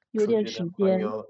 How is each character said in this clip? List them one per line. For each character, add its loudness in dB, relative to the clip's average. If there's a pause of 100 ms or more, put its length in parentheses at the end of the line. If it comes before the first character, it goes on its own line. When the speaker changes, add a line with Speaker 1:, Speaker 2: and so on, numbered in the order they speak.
(140)
Speaker 1:
出 2
去 -
跟 -
朋 -
友， -
Speaker 2:
有 -
点 2
时 -10 (120)
间。 2 (300)